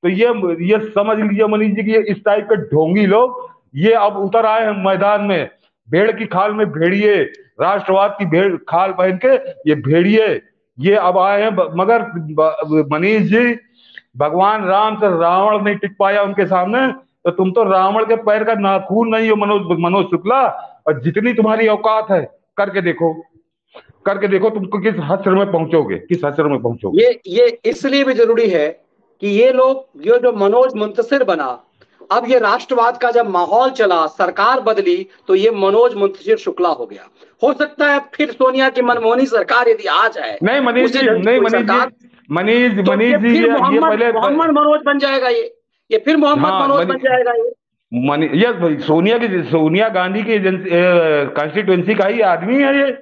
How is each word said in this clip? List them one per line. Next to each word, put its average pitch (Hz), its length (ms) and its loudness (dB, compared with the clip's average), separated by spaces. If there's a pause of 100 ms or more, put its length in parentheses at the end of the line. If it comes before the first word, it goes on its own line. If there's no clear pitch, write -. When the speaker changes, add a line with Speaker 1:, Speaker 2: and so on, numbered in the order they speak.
Speaker 1:
तो 180 60 0
ये, 196 200 0 (360)
ये 208 140 2
समझ 214 400 -2
लीजिए 214 280 0
मनीष 214 260 0
जी 208 120 -4
कि 214 60 -2
ये 220 120 2
इस 214 220 -4
टाइप 208 200 0
के 220 120 0
ढोंगी 165 500 0
लोग 240 440 0 (240)
ये 185 180 2
अब 208 240 2
उतर 202 300 0
आए 220 180 0
हैं 202 200 -4
मैदान 202 380 0
में, 185 280 -2 (400)
भेड़ 196 220 2
की 196 140 -8
खाल 196 260 -2
में 208 200 -2
भेड़िए, 185 500 0 (380)
राष्ट्रवाद 196 580 0
की 202 80 -4
भेड़ 175 300 0
खाल 190 360 -2
पहन 185 320 0
के 262 100 4 (360)
ये 151 40 4
भेड़िए 170 680 2 (360)
ये 180 160 2
अब 180 240 2
आए 202 240 2
हैं। 214 140 -2
ब-, 170 180 0
मगर 208 280 2 (120)
ब-, 156 760 -2
मनीष 196 300 0
जी, 233 360 0 (580)
भगवान 190 480 0
राम 208 320 0
से 196 240 0
रावण 196 440 2
नहीं 208 120 0
टिक 202 220 -8
पाया 202 240 2
उनके 196 240 0
सामने, 202 460 0
तो - 380 -8
तुम 185 220 0
तो 226 120 2
रावण 196 400 2
के 220 120 0
पैर 214 280 0
का 226 100 0
नाखून 196 540 0
नहीं 220 220 0
हो 214 60 4
मनोज, 202 440 0
मनोज 175 260 0
शुक्ला, 208 360 0 (440)
और 151 140 -2
जितनी 202 320 -2
तुम्हारी 220 360 2
औकात 214 420 0
है 170 280 -2 (180)
करके 196 260 -2
देखो, 165 420 -2 (840)
करके 196 220 -2
देखो 196 220 0
तुमको 202 280 -6
किस 208 200 -2
हश्र 190 320 -2
में 196 220 0
पहुंचोगे, 160 440 -2
किस 175 280 -4
हश्र 147 200 -2
में 143 180 -2
पहुंचोगे। 120 420 0
Speaker 2:
ये, 247 220 0
ये 233 380 -4
इसलिए 277 400 -2
भी 262 100 -2
जरूरी 226 340 2
है 156 200 0 (520)
कि 202 60 -6
ये 220 260 2
लोग, 262 340 0 (100)
ये 196 220 0
जो 247 140 0
मनोज 220 440 2
मुंतशिर 233 480 -2
बना, 143 380 -4 (500)
अब 240 160 0
ये 254 100 4
राष्ट्रवाद 233 580 0
का 240 140 -2
जब 233 180 0
माहौल 190 420 0
चला, 190 360 0
सरकार 202 540 -2
बदली, 196 460 -2 (220)
तो 190 60 4
ये 202 160 4
मनोज 208 440 2
मुंतशिर 202 420 -2
शुक्ला 180 320 -4
हो 127 180 -4
गया। 101 220 -20 (360)
हो 277 80 2
सकता 294 340 -2
है 285 140 2 (140)
फिर 294 160 -2
सोनिया 262 380 0
की 254 140 -2
मनमोहनी 240 440 2
सरकार 233 420 0
यदि 214 180 0
आ 185 220 2
जाए, 135 340 -8
Speaker 1:
नहीं, 240 180 0
मनीष 247 240 0
Speaker 2:
उसी 240 140 0
Speaker 1:
जी, 269 80 2
Speaker 2:
ढंग 220 100 2
की 180 60 -2
Speaker 1:
नहीं, 240 180 2
Speaker 2:
कोई 226 100 0
Speaker 1:
मनीष 226 100 0
जी, 208 60 -2
Speaker 2:
सरकार, 247 260 0 (380)
Speaker 1:
मनीष, 208 560 2
Speaker 2:
तो 202 60 2
Speaker 1:
मनीष 220 200 2
Speaker 2:
ये 233 60 2
Speaker 1:
जी, 202 60 0
Speaker 2:
फिर 233 120 4
Speaker 1:
ये, - 60 4
ये 233 80 4
Speaker 2:
मोहम्मद, 254 320 2
Speaker 1:
पहले 226 300 2
Speaker 2:
मोहम्मद 294 380 0
मनोज 302 360 2
बन 285 120 0
जाएगा 269 300 -2
ये, 233 260 -2 (360)
ये 220 80 2
फिर 302 180 0
मोहम्मद 294 300 2
Speaker 1:
हाँ, 190 220 0
Speaker 2:
मनोज 277 100 2
Speaker 1:
मनी-, 180 100 0
Speaker 2:
बन 262 100 -2
जाएगा 254 340 0
ये। 233 200 -2 (420)
Speaker 1:
मनी-, 143 400 -2
ये 175 440 0
सोनिया 170 400 0
की, 190 240 -4
सोनिया 160 460 0
गांधी 190 340 -4
की 233 100 -4
एजेंसी, 190 400 -2
ए, 170 540 2
constituency 180 680 -2
का 208 100 0
ही 220 160 -2
आदमी 196 420 0
है 277 160 0
ये। 277 240 0